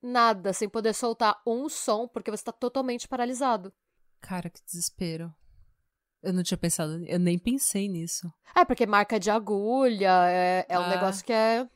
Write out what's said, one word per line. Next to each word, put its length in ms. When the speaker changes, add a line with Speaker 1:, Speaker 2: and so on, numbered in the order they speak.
Speaker 1:
nada, 540
sem 140
poder 260
soltar 520
um 220
som, 400
porque 220
você 140
tá 80
totalmente 560
paralisado. 600
Speaker 2:
Cara, 280
que 160
desespero. 720
Eu 100
não 120
tinha 120
pensado, 480
eu 140
nem 200
pensei 500
nisso. 440
Speaker 1:
É, 100
porque 220
marca 340
de 100
agulha 1000
é, 380
é 100
um 60
Speaker 2:
É. 60
Speaker 1:
negócio 340
que 80
é 440